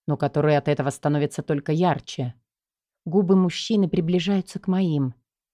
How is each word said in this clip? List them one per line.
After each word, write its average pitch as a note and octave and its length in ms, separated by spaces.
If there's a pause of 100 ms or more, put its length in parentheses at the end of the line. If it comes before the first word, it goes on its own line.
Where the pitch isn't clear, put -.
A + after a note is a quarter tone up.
но D3+ 100
который D3 420
от C#3 100
этого D3 240
становится D3 500
только D3 300
ярче». D3+ 640 (680)
Губы F3+ 300
мужчины F#3 540
приближаются F3+ 720
к - 80
моим. D#3+ 480 (380)